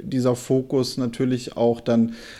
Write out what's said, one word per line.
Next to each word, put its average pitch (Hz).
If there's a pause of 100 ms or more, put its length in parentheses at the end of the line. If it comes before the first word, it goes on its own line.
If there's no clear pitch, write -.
dieser 127
Fokus 131
natürlich 127
auch 117
dann 117 (260)